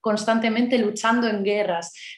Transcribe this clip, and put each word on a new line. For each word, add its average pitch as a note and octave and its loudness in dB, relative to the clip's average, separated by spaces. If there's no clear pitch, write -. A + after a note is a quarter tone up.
constantemente A3+ 2
luchando A3+ 2
en G#3 0
guerras, G3 -2